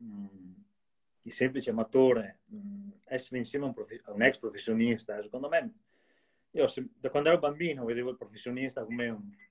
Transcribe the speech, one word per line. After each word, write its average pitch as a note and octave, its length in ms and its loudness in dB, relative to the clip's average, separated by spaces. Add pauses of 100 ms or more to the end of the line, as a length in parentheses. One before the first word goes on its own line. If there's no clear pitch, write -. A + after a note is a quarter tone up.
Mm, G2+ 380 -12 (840)
il A#2 100 -12
semplice C3 360 0
amatore, A#2 720 4 (120)
mm, G2+ 360 -12 (160)
essere B2+ 320 -6
insieme C#3 280 -2
a - 40 -2
un A#2 40 -6
profe-, A2+ 320 -12
a G#2+ 60 -14
un G#2 120 0
ex - 140 6
professionista, A2 840 0
secondo C3 280 -8
me, E3 240 0 (760)
io C3+ 160 4
se-, C3 200 -4 (120)
da C3 100 -4
quando D3 200 4
ero E3+ 100 8
bambino D3 460 -2
vedevo A#2+ 240 -2
il B2 80 -8
professionista B2 640 -6
come A#2+ 260 -2
un-, G#2 260 -8 (160)